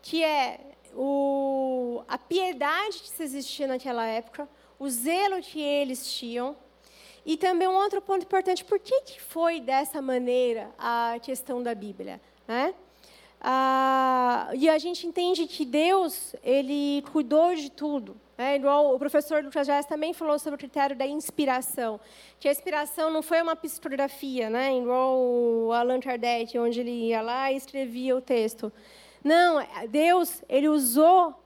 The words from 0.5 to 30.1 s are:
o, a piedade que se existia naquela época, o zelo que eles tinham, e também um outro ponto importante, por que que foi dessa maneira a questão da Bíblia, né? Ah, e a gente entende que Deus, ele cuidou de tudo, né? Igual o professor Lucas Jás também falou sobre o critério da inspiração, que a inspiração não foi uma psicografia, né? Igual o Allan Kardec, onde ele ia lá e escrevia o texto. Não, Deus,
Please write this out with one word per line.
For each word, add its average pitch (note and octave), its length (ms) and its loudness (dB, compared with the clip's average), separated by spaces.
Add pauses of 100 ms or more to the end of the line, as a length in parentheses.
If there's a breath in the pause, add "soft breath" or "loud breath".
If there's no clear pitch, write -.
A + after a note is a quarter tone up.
o, C4+ 1120 -2
a - 100 -6
piedade F4+ 840 -2
que - 100 -20
se - 120 -12
existia C#4 460 -6
naquela B3+ 380 -4
época, A3+ 420 -8 (320 soft breath)
o C#4 100 -6
zelo F4 520 0
que D#4 200 -10
eles C#4+ 520 -2
tinham, B3 420 -6 (680 loud breath)
e D#4 100 -2
também F4+ 320 2
um F#4 80 2
outro G4 260 0
ponto F#4+ 220 -2
importante, F#4 400 0
por G4+ 160 0
que C5+ 220 0
que - 200 -20
foi E4 380 -2
dessa C4+ 420 -2
maneira B3 800 0
a A#3 420 -2
questão B3+ 400 -6
da A#3+ 140 -4
Bíblia, G3 460 -12 (260 soft breath)
né? C4 260 0 (760 loud breath)
Ah, C4 1080 4
e C4+ 120 4
a D#4 120 6
gente E4+ 260 -6
entende F4 400 0
que - 200 -6
Deus, E4 800 2
ele C#4+ 680 0
cuidou D#4 420 4
de D4 160 -6
tudo, C4+ 500 -6 (180)
né? C4+ 180 0
Igual C#4 400 4
o - 20 -4
professor D4 460 0
Lucas C#4 240 -2
Jás C#4+ 180 0
também D#4 280 -4
falou D4+ 260 0
sobre D4 160 -6
o - 20 -14
critério C#4 380 -2
da C4+ 100 -4
inspiração, C4 960 -2 (400 loud breath)
que - 80 -2
a C#4+ 40 4
inspiração D4+ 600 -2
não D#4 100 0
foi E4 200 2
uma E4 140 0
psicografia, C#4 960 -4
né? C4 260 0
Igual B3+ 420 2
o A#3+ 560 2
Allan B3 260 2
Kardec, A#3+ 580 -2
onde A#3 220 0
ele A#3+ 280 -4
ia A3+ 140 0
lá B3+ 300 -2
e C4+ 40 0
escrevia C4 600 -4
o B3+ 60 -2
texto. A3+ 500 -2 (520 loud breath)
Não, D#4+ 400 6 (260)
Deus, E4 600 2